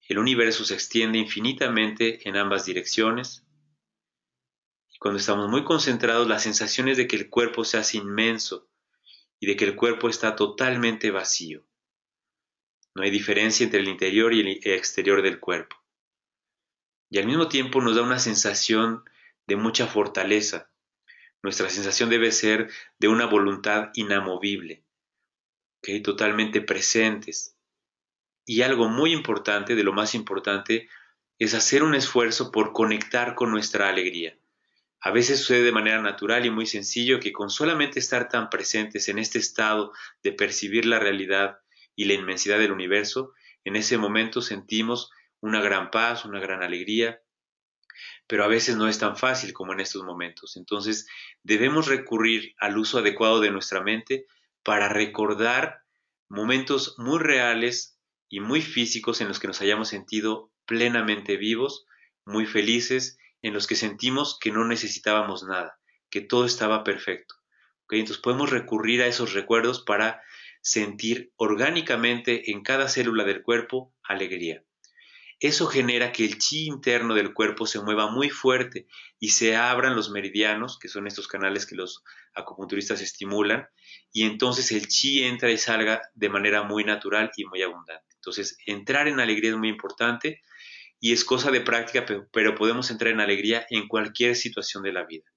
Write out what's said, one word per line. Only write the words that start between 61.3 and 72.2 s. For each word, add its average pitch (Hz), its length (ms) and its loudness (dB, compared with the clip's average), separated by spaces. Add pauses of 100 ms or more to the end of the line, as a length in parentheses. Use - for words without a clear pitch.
vivos, 113 480 -2 (400)
muy 107 200 -2
felices, 117 720 0 (240)
en 107 120 -6
los 101 140 -2
que 113 80 0
sentimos 123 640 -2
que 110 120 -2
no 110 140 0
necesitábamos 107 800 -2
nada, 92 360 -8 (300)
que 104 120 -4
todo 123 240 2
estaba 110 380 0
perfecto. - 520 -6 (480)
¿Ok? - 100 -8
Entonces 107 280 -2
podemos 131 280 0
recurrir 117 520 0
a 123 60 4
esos 120 260 -2
recuerdos 117 480 2
para 104 400 0 (400)
sentir 110 760 -2
orgánicamente 120 1120 0